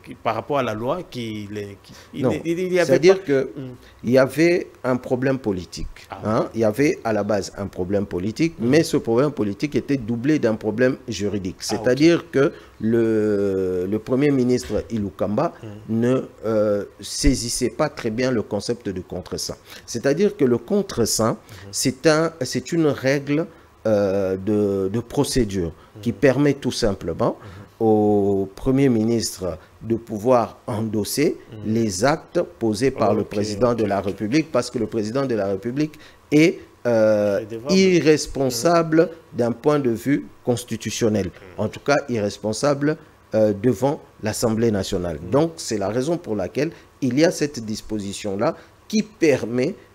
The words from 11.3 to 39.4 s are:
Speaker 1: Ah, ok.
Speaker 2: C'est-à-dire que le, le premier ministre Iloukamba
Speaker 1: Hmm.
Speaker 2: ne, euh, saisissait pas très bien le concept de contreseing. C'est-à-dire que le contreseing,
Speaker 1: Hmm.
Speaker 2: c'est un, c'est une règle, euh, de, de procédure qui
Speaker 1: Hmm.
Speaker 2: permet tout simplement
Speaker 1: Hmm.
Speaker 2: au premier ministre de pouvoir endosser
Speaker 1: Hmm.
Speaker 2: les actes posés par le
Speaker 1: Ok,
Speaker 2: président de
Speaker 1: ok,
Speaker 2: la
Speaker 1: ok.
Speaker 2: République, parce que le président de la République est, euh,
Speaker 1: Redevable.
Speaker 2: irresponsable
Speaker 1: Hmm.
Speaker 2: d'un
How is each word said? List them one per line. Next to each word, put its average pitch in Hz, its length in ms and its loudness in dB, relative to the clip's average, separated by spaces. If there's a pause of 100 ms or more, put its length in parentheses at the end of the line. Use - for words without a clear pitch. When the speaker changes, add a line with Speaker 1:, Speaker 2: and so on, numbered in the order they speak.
Speaker 1:
Ah, - 160 -6
ok. 110 80 -4
Speaker 2:
C'est-à-dire 147 480 4
que 139 220 2 (280)
le, 104 1120 2
le 107 80 0
premier 131 320 2
ministre 123 580 0
Iloukamba 104 720 -2
Speaker 1:
Hmm. 117 60 -14 (220)
Speaker 2:
ne, 120 320 2 (240)
euh, 107 400 2 (160)
saisissait 117 680 0
pas 151 200 -2
très - 220 -6
bien 127 200 0
le 113 100 0
concept 104 460 -4
de 92 140 -6
contreseing. - 540 -8 (300)
C'est-à-dire 151 520 0
que 147 80 2
le 123 120 4
contreseing, 120 760 0
Speaker 1:
Hmm. - 380 -16
Speaker 2:
c'est - 360 0
un, 160 240 2 (100)
c'est 127 300 -6
une 165 160 2
règle, 139 580 0 (400)
euh, 98 520 2
de, 98 540 0
de 117 100 -2
procédure 101 720 -2 (280)
qui 117 100 -2
Speaker 1:
Hmm. - 40 -2 (100)
Speaker 2:
permet 139 280 4
tout 131 180 -4
simplement 98 640 -2 (420)
Speaker 1:
Hmm. 113 40 -2
Speaker 2:
au 104 720 4
premier 135 340 2
ministre 107 680 0 (240)
de 113 140 -2
pouvoir 113 600 0 (100)
endosser 110 680 -2 (140)
Speaker 1:
Hmm. 113 40 -18 (180)
Speaker 2:
les 107 320 0
actes 160 360 0 (180)
posés 117 320 0
par 107 220 2
le 104 80 0
Speaker 1:
Ok, 104 140 -4
Speaker 2:
président 107 380 0
de 113 100 0
Speaker 1:
ok, 101 60 0
Speaker 2:
la 98 100 0
Speaker 1:
ok. 95 60 -4
Speaker 2:
République, 110 460 -2
parce 123 200 0
que 123 80 -4
le 107 80 -2
président 113 380 -2
de 120 100 -2
la 98 120 0
République 123 480 -2 (360)
est, 156 280 6 (280)
euh, 107 520 4
Speaker 1:
Redevable. 113 340 -6
Speaker 2:
irresponsable 160 1300 4 (100)
Speaker 1:
Hmm. - 260 -18
Speaker 2:
d'un 117 140 2